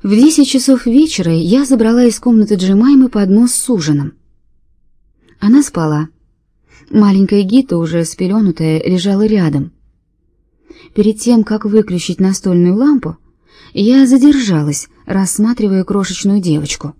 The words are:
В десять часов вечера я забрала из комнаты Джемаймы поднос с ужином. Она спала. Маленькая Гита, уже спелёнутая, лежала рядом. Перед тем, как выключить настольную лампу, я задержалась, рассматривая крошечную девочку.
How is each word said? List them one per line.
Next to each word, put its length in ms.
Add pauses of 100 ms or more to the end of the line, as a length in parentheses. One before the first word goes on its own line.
В 60
десять 360
часов 380
вечера 500
я 300
забрала 380
из 160
комнаты 340
Джемаймы 560
поднос 460
с 160
ужином. 420 (1300)
Она 240
спала. 460 (800)
Маленькая 500
Гита, 340
уже 300
спелёнутая, 760
лежала 420
рядом. 460 (1200)
Перед 240
тем, 260
как 220
выключить 540
настольную 560
лампу, 420 (560)
я 320
задержалась, 840 (180)
рассматривая 760
крошечную 560
девочку. 600